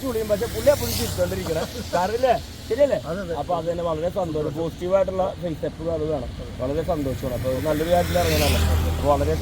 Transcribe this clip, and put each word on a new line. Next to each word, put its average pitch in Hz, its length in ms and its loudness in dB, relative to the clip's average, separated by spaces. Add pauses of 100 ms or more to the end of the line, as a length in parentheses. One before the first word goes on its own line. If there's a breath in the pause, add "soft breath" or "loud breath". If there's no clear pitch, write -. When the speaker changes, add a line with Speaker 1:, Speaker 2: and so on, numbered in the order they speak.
Speaker 1:
ചുളിയും, 226 280 -2
പക്ഷെ 208 220 0
പുള്ളി 226 200 4
എപ്പോഴും 240 260 0
ചിരിച്ചോണ്ടിരിക്കണം. 180 640 -2 (280)
കാരണം 185 240 0
ഇല്ലേ, 247 160 4 (340)
ശരിയല്ലേ? 240 300 2 (120)
Speaker 2:
അതെ, 185 140 -4
അതെ. 170 160 -6
Speaker 1:
അപ്പൊ 147 180 -4
അത് 165 120 -6
തന്നെ 170 200 -2
വളരെ 160 200 -2 (100)
സന്തോഷം, 156 400 -2
പോസിറ്റീവായിട്ടുള്ള 185 680 0 (160)
ഫേസ് 165 280 -4
എപ്പോഴും 165 260 -6
അത് 151 160 -2
വേണം. 120 180 -4 (320)
വളരെ 147 300 -2
സന്തോഷമാണ്. 139 460 -2
അപ്പൊ 131 120 -2 (180)
നല്ലൊരു 156 260 0
കാര്യത്തിൽ 175 280 4
ഇറങ്ങാനല്ലേ, 151 380 4 (340)
അപ്പൊ 139 200 0
വളരെ 147 280 2